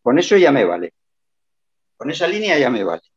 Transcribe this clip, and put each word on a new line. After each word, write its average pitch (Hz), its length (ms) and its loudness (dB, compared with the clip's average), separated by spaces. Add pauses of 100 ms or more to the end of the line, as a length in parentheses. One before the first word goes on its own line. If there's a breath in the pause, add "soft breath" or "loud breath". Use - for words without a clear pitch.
con 135 200 0
eso 202 160 2
ya 175 160 6
me 127 120 2
vale. 85 300 -4 (1000)
Con 131 120 -12
esa 165 200 -4
línea 202 280 -2
ya 131 140 2
me 107 140 -4
vale. 82 180 -6 (140)